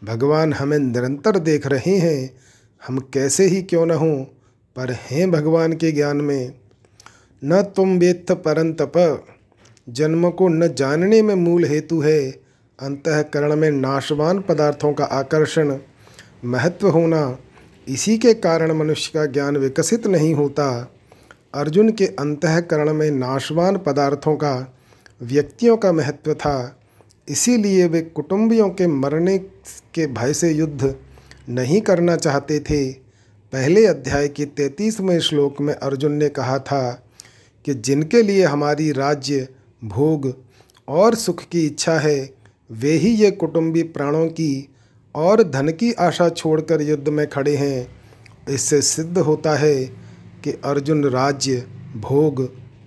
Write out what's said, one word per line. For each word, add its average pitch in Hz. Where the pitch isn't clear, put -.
भगवान 143
हमें 139
निरंतर 135
देख 156
रहे 135
हैं। 160
हम 131
कैसे 135
ही 185
क्यों 170
न 170
हों, 151
पर 127
हैं 151
भगवान 165
के 160
ज्ञान 147
में। 139
"न 175
त्वं 190
वेत्थ 175
परंतप", 160
जन्म 156
को 185
न 165
जानने 170
में 214
मूल 170
हेतु 156
है 143
अंतःकरण 147
में 156
नाशवान 143
पदार्थों 147
का 143
आकर्षण, 143
महत्व 143
होना। 156
इसी 202
के 226
कारण 165
मनुष्य 156
का 156
ज्ञान 143
विकसित 151
नहीं 165
होता। 143
अर्जुन 156
के 214
अंतःकरण 156
में 151
नाशवान 143
पदार्थों 143
का, 131
व्यक्तियों 147
का 208
महत्व 147
था, 135
इसीलिए 196
वे 165
कुटुंबियों 202
के 185
मरने 165
के 160
भय 123
से 170
युद्ध 147
नहीं 127
करना 175
चाहते 147
थे। 139
पहले 156
अध्याय 143
के 143
तैंतीसवें 175
श्लोक 143
में 147
अर्जुन 139
ने 147
कहा 135
था 131
कि 143
जिनके 143
लिए 196
हमारी 147
राज्य, 135
भोग 135
और 190
सुख 185
की 170
इच्छा 160
है, 143
वे 117
ही 160
ये 214
कुटुंबी 165
प्राणों 160
की 156
और 185
धन 139
की 226
आशा 175
छोड़कर 156
युद्ध 147
में 151
खड़े 143
हैं। 135
इससे 139
सिद्ध 165
होता 156
है 135
कि 143
अर्जुन 143
राज्य, 131
भोग 131